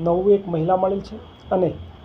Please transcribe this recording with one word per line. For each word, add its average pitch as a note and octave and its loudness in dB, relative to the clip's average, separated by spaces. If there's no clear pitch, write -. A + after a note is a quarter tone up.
નવ F3+ 2
એક G3 2
મહિલા E3+ 0
મળેલ F#3+ 0
છે G#3+ -14
અને F3+ 0